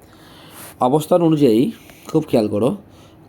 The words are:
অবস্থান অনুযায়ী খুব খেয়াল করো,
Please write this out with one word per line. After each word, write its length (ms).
অবস্থান 340
অনুযায়ী 380
খুব 200
খেয়াল 240
করো, 160